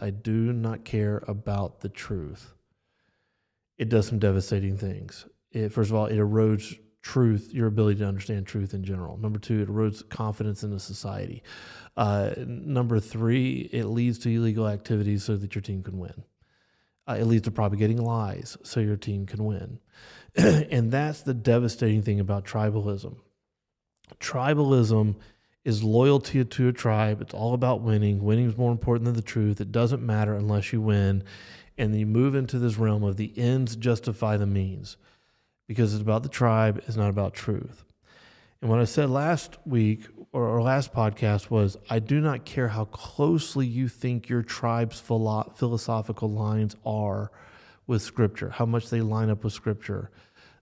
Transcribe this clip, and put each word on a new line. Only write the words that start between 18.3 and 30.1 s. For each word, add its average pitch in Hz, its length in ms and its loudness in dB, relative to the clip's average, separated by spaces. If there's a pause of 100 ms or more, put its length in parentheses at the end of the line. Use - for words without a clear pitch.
so - 160 -4
your 104 160 2
team 98 300 -4
can 104 180 -6
win. 104 360 -4 (280)
<clears throat> - 300 -20
And 151 540 4
that's 147 300 -2
the 135 140 -2
devastating 117 680 2
thing 101 180 0
about 98 260 -2
tribalism. 104 720 -2 (1000)
Tribalism 127 960 4 (480)
is 110 200 0
loyalty 131 600 4
to 123 240 0
a 127 60 2
tribe. 107 480 0
It's - 120 -10
all 117 200 -2
about 123 280 0
winning. 104 420 2
Winning 113 240 4
is 110 100 -2
more 120 140 2
important 117 340 0
than 120 100 0
the 113 60 0
truth. 104 400 0
It 101 100 -6
doesn't 117 300 2
matter 107 320 0